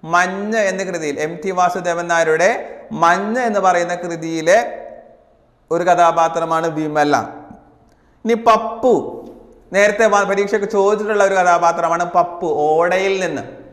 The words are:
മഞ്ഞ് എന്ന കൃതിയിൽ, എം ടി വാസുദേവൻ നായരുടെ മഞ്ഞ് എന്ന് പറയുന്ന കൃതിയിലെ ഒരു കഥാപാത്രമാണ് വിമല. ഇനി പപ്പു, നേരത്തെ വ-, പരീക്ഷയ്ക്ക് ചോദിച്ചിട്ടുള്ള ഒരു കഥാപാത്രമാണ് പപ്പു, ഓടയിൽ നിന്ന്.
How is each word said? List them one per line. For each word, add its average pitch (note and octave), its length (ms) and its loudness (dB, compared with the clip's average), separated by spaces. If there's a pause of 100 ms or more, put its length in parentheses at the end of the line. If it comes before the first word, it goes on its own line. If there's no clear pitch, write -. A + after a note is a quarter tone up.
(140)
മഞ്ഞ് G3 460 0 (100)
എന്ന F3+ 100 -6 (100)
കൃതിയിൽ, D#3+ 260 -6 (100)
എം E3 60 -6 (100)
ടി F#3+ 160 -4
വാസുദേവൻ F3 540 0
നായരുടെ E3 380 4 (520)
മഞ്ഞ് G3+ 460 2
എന്ന് G#3 180 0
പറയുന്ന F3 280 2 (100)
കൃതിയിലെ E3 560 0 (1120)
ഒരു E3+ 160 0
കഥാപാത്രമാണ് E3 760 2 (120)
വിമല. D3+ 360 0 (1080)
ഇനി A3+ 100 0 (140)
പപ്പു, A3+ 460 2 (800)
നേരത്തെ G#3 380 2
വ-, G3+ 180 2
പരീക്ഷയ്ക്ക് G3+ 360 -2 (100)
ചോദിച്ചിട്ടുള്ള G#3 500 0
ഒരു F#3+ 140 0
കഥാപാത്രമാണ് E3+ 640 2 (120)
പപ്പു, F3 320 -2 (220)
ഓടയിൽ F#3 440 2 (120)
നിന്ന്. D3 180 -6 (280)